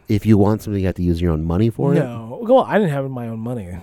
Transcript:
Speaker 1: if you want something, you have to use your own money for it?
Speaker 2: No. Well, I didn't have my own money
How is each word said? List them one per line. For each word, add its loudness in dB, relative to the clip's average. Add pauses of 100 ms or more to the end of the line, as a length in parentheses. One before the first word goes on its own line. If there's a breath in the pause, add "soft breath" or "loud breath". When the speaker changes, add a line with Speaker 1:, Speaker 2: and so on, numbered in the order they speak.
Speaker 1:
if 0
you 6
want 4
something, -4
you -2
have -2
to -4
use 0
your 2
own -2
money 2
for 0
it? 4
Speaker 2:
No. -6
Well, 4
I -2
didn't 2
have -4
my -8
own -8
money -8 (160)